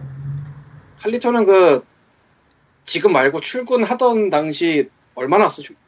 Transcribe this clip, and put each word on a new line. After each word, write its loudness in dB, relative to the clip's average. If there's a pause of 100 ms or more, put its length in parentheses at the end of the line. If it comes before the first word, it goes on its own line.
(1000)
칼리토는 0
그 4 (1000)
지금 0
말고 2
출근하던 -2
당시 -2 (260)
얼마나 0
왔어, -4
주-, -20 (140)